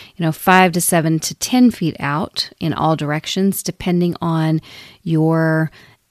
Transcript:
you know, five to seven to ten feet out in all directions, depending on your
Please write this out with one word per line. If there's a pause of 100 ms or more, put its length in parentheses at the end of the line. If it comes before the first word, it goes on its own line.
(180)
you
know,
five
to
seven
to
ten
feet
out (100)
in
all
directions,
depending
on (420)
your (400)